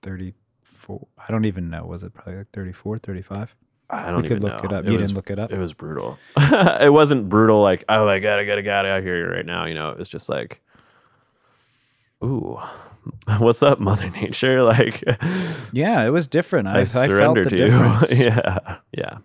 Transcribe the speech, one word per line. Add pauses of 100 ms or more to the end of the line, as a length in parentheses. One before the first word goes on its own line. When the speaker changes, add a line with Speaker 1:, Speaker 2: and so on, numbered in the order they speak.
Speaker 1:
thirty-four? (100)
I
don't
even
know.
Was
it
probably,
like,
thirty-four,
thirty-five? (340)
Speaker 2:
I
don't
Speaker 1:
We
could
Speaker 2:
even
Speaker 1:
look
Speaker 2:
know.
Speaker 1:
it
up.
Speaker 2:
It
Speaker 1:
You
Speaker 2:
was,
Speaker 1:
didn't
look
it
up?
Speaker 2:
it
was
brutal. (100)
<laughs>
It
wasn't
brutal,
like,
"Oh
my
God,
I
gotta
get
out
of
here
right
now."
You
know,
it
was
just
like, (1600)
"Ooh, (380)
<laughs>
what's
up,
Mother
Nature?"
<laughs>
Like, (720)
Speaker 1:
Yeah,
it
was
different.
I,
Speaker 2:
I
Speaker 1:
I
felt
Speaker 2:
surrender
Speaker 1:
the
Speaker 2:
to
you.
<laughs>
Speaker 1:
difference.
Speaker 2:
Yeah, (140)
yeah.